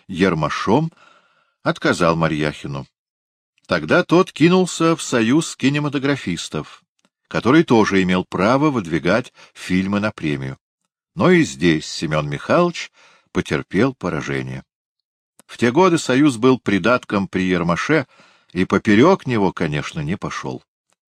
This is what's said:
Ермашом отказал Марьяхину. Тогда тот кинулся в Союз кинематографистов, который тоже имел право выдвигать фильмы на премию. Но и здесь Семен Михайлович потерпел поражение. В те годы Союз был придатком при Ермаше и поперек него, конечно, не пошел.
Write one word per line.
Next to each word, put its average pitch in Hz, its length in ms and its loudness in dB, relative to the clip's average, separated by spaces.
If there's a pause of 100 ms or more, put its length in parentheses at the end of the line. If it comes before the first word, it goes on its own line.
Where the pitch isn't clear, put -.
Ермашом 92 840 0 (720)
отказал 87 540 0
Марьяхину. 76 720 -4 (800)
Тогда 92 360 0
тот 175 300 2
кинулся 165 640 2
в - 60 -12
Союз 127 520 0
кинематографистов, 139 1300 -4 (460)
который 120 340 4
тоже 98 400 4
имел 92 220 0
право 135 460 0
выдвигать 90 640 -2 (180)
фильмы 95 480 -2
на 104 120 -4
премию. 67 440 -6 (580)
Но 160 160 2
и 175 120 4
здесь 78 440 0
Семен 76 400 -4
Михайлович 156 640 -2 (420)
потерпел 90 600 -2
поражение. 69 720 -8 (800)
В - 120 -20
те 120 120 2
годы 170 280 4
Союз 131 400 2
был 127 200 4
придатком 101 720 0
при 92 140 -2
Ермаше 90 640 0 (460)
и 92 120 0
поперек 110 640 2
него, 104 260 0
конечно, 76 480 -4
не 76 160 -4
пошел. - 460 -10 (480)